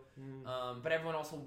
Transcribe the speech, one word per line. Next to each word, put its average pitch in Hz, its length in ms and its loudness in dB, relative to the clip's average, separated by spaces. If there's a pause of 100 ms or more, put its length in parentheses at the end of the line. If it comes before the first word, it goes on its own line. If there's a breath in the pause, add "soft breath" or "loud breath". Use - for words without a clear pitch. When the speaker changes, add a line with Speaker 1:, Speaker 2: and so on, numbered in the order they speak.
(180)
Speaker 1:
Mm. 135 280 -8
Speaker 2:
Um, 127 360 0
but 160 100 2
everyone 160 240 4
also 151 300 -2